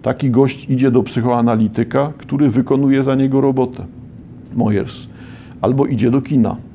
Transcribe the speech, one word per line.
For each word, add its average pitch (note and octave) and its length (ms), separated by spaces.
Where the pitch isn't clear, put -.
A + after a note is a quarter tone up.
Taki B2 280
gość C3 400
idzie C3 200
do A#2+ 120
psychoanalityka, A#2 1160
który C#3 320
wykonuje C3+ 520
za C3+ 120
niego C3+ 260
robotę. C3 440
Mojers, G#2+ 520
albo C3+ 260
idzie A#2 240
do C3 120
kina. A#2+ 340